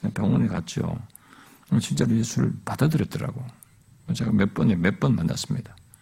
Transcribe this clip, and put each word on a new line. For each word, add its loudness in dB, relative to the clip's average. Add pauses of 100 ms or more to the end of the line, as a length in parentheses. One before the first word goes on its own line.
(140)
병원에 2
갔죠. -4 (840)
진짜로 0
예수를 0 (100)
받아들였더라고. -2 (680)
제가 0
몇 4
번에, 2
몇 0
번 2
만났습니다. -4 (260)